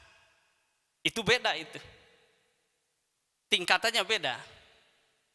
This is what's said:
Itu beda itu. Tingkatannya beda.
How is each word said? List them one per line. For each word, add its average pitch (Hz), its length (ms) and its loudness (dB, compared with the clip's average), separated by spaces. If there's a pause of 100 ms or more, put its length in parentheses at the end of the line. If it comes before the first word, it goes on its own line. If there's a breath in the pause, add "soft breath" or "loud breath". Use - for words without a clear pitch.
(1000)
Itu 208 240 -4
beda 214 320 2
itu. 156 240 -12 (1700)
Tingkatannya 196 560 2
beda. 175 320 0 (1000)